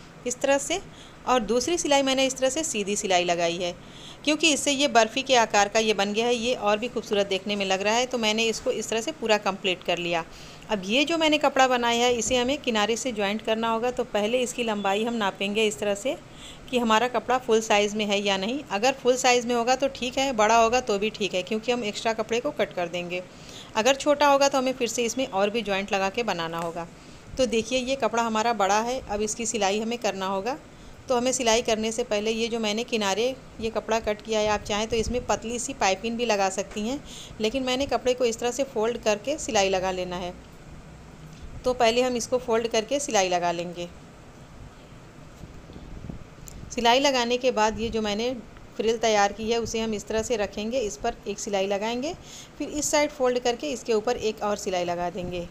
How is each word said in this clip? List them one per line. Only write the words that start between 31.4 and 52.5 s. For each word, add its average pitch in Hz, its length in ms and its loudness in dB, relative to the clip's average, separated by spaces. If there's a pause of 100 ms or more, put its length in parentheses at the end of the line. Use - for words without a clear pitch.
करने 220 300 0
से 240 120 -2
पहले 214 260 0
ये 226 180 0
जो 233 100 -4
मैंने 220 260 -2
किनारे 220 500 0 (260)
ये 220 100 -2
कपड़ा 220 300 -2
कट 208 220 -4
किया 220 180 0
है, 214 80 2
आप 208 140 0
चाहें 214 260 -2
तो 233 80 -2
इसमें 240 300 -2
पतली 226 320 -2
सी 262 160 -6
पाइपिंग 214 420 0
भी 233 100 -2
लगा 196 240 2
सकती 196 300 -6
हैं, 254 200 -4 (400)
लेकिन 220 220 0
मैंने 254 240 0
कपड़े 247 280 0
को 247 100 0
इस 226 140 0
तरह 240 120 0
से 262 140 -2
फोल्ड 233 340 -2
करके 214 400 0
सिलाई 202 300 2
लगा 190 240 0
लेना 180 240 -4
है। 180 160 -6 (1300)
तो 254 100 2
पहले 240 280 4
हम 254 140 0
इसको 240 220 -2
फोल्ड 226 300 0
करके 226 320 0
सिलाई 202 280 2
लगा 175 240 2
लेंगे। 175 360 -6 (2750)
सिलाई 240 280 4
लगाने 247 380 2
के 254 140 2
बाद 214 280 2
ये 226 100 -2
जो 214 120 -2
मैंने 214 300 -2 (440)
फ्रिल 226 220 0
तैयार 208 340 4
की 214 180 -4
है 233 80 0
उसे 226 220 -4
हम 220 140 -2
इस 202 120 -8
तरह 220 160 0
से 226 140 0
रखेंगे, 208 440 -4
इस 381 160 -4
पर 233 180 -4 (140)
एक 202 100 -6
सिलाई 196 280 0
लगाएंगे, 226 480 -2 (440)